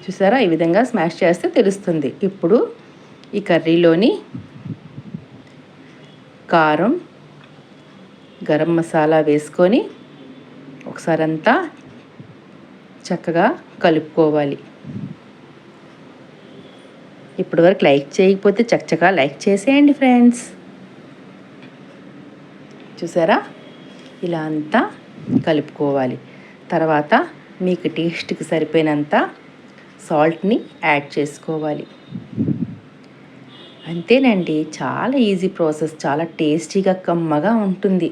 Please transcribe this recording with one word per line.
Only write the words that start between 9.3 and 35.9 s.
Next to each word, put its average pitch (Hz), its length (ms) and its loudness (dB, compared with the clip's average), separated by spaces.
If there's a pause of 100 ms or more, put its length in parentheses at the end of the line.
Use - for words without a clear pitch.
ఒకసారంతా 160 640 0 (1500)
చక్కగా 175 380 0 (380)
కలుపుకోవాలి. 151 760 2 (2750)
ఇప్పటివరకు 175 460 2
లైక్ 143 280 2
చేయకపోతే 196 560 2
చకచకా 170 460 0
లైక్ 143 260 -2
చేసేయండి 277 560 4
ఫ్రెండ్స్. 240 420 4 (2500)
చూసారా, 175 360 2 (880)
ఇలా 170 120 -4 (100)
అంతా 156 300 0 (680)
కలుపుకోవాలి. 143 720 -2 (560)
తర్వాత 160 400 2 (540)
మీకు 175 200 -2 (100)
టేస్ట్కి 165 540 -4
సరిపోయినంత 156 600 0 (920)
సాల్ట్ని 165 500 2 (280)
యాడ్ 147 200 0 (100)
చేసుకోవాలి. 151 720 -6 (2000)
అంతేనండి, 180 640 0 (200)
చాలా 151 400 -4 (100)
ఈజీ 190 220 -2 (100)
ప్రాసెస్, 156 340 -2 (120)